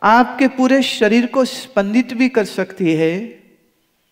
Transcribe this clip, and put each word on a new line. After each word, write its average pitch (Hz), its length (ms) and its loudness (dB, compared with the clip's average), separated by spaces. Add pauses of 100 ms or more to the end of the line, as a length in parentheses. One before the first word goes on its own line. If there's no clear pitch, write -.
आपके 247 440 4
पूरे 262 360 2
शरीर 233 420 0
को 254 200 0
स्पंदित 220 680 -4
भी 247 160 0
कर 220 160 0
सकती 180 480 -4
है, 170 500 -4 (680)